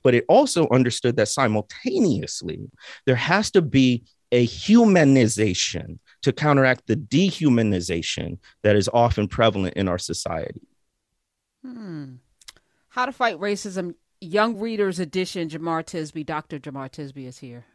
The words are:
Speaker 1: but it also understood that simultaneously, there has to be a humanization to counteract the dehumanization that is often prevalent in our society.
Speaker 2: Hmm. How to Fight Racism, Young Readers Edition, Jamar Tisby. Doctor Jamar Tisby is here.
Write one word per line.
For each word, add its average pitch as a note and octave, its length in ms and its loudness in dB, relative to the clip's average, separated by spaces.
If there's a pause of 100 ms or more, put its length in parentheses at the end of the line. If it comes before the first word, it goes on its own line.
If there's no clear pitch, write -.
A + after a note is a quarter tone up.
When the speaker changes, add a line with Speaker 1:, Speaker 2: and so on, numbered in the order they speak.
Speaker 1:
but B2+ 100 6
it A#2+ 140 2
also G3 420 4
understood B2 460 2
that A2 120 0
simultaneously, A#2 1400 -2 (340)
there B2+ 120 2
has F3+ 340 0
to G3 100 4
be C3 440 2 (280)
a B2 140 4
humanization C3 1500 2 (240)
to C3+ 100 0
counteract C3+ 540 2
the A2 100 0
dehumanization G#2 1400 0 (240)
that G#2 140 4
is G2 180 2
often A#2 340 2
prevalent G2+ 460 0
in G2 140 -2
our F2+ 100 -2
society. - 640 -10 (1000)
Speaker 2:
Hmm. F3+ 520 -16 (760)
How B3 160 -4
to C4+ 60 -8
Fight A#3 260 -2
Racism, F#3+ 560 -6 (260)
Young G#3 380 -2
Readers G3+ 420 -4
Edition, F3+ 480 -6
Jamar D#3+ 360 -6
Tisby. D#3 400 -10
Doctor D#3 340 -10
Jamar C3+ 320 -12
Tisby C#3 360 -14
is B2+ 120 -18
here. A#2+ 260 -20 (100)